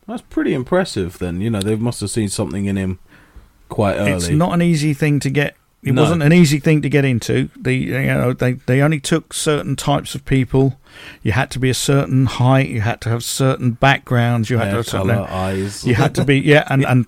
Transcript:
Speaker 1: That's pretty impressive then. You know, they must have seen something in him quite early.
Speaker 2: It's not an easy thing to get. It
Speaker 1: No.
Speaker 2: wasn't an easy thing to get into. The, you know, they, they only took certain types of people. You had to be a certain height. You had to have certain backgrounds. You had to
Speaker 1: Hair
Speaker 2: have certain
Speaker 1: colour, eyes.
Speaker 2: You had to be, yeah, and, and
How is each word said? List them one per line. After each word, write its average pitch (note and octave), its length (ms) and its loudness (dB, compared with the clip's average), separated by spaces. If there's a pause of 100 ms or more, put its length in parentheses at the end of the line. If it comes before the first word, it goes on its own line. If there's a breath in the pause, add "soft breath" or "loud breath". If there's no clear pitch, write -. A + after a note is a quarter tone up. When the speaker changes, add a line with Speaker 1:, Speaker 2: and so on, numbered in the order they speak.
Speaker 1:
That's A#3 160 -10
pretty D4 320 -2
impressive B2+ 640 -2
then. F2 220 -6
You A2 100 -2
know, G#2+ 120 -2
they G#2+ 120 0
must A#2 260 -4
have G2+ 100 -6
seen G#2+ 180 -2
something G2 380 -4
in G2 100 -2
him F#2+ 240 -4 (680 soft breath)
quite G2+ 280 0
early. G2+ 160 0
Speaker 2:
It's F2 160 -4
not E3 240 2
an F3 100 0
easy D#3 320 2
thing D3 240 0
to C3+ 120 -2
get. C#3+ 260 -2 (260)
It - 100 -2
Speaker 1:
No. B2+ 100 4
Speaker 2:
wasn't D#3+ 200 2
an D3 100 6
easy D#3+ 280 6
thing D#3 200 2
to C#3+ 80 -4
get C#3 160 2
into. B2+ 460 0 (100)
The, C3 140 -2
you C3 180 -2 (140)
know, C3 260 0
they, B2+ 220 -2
they B2+ 260 0
only D3 200 2
took - 340 -2
certain C#3+ 420 -2
types C#3+ 380 -2
of C3+ 100 -12
people. C3+ 540 0 (440 loud breath)
You A2 100 0
had C3+ 180 0
to - 80 -8
be C3 100 0
a B2+ 60 0
certain C3+ 500 2
height. C3 440 2
You A#2 120 -6
had A2 220 -4
to A#2 80 -4
have A#2 120 -2
certain C3 500 -2
backgrounds. A#2+ 760 0
You B2 100 0
had A2+ 60 0
to G2+ 60 -2
Speaker 1:
Hair G2+ 80 0
Speaker 2:
have A2+ 80 -4
certain F#2+ 220 -2
Speaker 1:
colour, G#2+ 200 0
eyes. F#2+ 560 -6
Speaker 2:
You B2 100 2
had B2+ 200 2
to B2+ 100 -2
be, C3+ 160 2
yeah, D3 300 4
and, C3+ 160 2
and B2+ 220 2